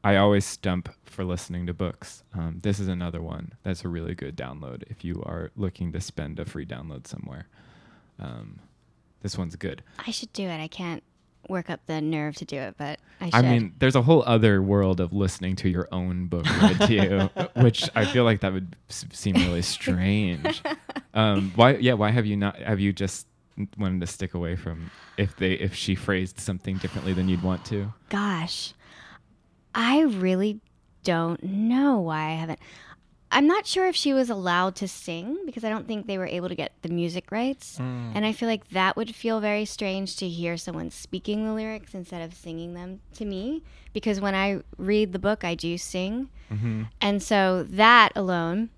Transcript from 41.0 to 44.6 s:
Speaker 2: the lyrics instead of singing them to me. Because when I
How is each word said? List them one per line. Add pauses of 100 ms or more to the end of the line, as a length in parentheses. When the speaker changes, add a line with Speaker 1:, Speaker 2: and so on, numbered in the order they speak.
Speaker 2:
the
lyrics
instead
of
singing
them (140)
to
me. (280)
Because
when
I (160)